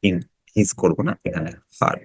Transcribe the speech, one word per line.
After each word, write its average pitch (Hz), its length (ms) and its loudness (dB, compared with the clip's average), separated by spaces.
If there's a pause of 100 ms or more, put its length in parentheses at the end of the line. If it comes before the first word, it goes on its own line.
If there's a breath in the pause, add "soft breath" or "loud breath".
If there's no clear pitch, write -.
In 92 80 2 (400)
his 107 140 4 (120)
করবো 87 260 2
না, - 60 -2 (140)
এখানে 80 220 -6 (280)
হার। - 280 0